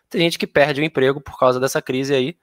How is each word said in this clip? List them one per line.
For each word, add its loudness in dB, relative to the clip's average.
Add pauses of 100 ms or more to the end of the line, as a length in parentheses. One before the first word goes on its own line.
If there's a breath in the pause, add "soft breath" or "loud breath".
tem -4
gente 0
que -4
perde 2
o 0
emprego 0
por -16
causa 2
dessa -2
crise -4
aí, -2